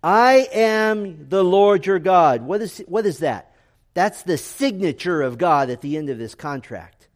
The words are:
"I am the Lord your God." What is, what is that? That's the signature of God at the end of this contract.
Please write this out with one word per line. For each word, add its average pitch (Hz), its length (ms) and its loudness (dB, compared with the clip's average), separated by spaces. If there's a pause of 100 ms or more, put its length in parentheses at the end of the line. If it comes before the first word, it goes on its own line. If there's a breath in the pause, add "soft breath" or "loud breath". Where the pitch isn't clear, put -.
"I 240 480 4
am 214 760 -2
the 190 160 2
Lord 196 400 4
your 190 140 0
God." 160 420 4
What 180 200 -4
is, 202 280 -10
what 208 160 -4
is 170 140 -2
that? 123 360 -6 (380)
That's 202 300 -2
the 175 140 -2
signature 180 840 -4
of 127 160 -4
God 143 320 2
at 120 100 -8
the 147 160 -8
end 151 140 -8
of 123 80 -6
this 113 180 -12
contract. 117 800 -14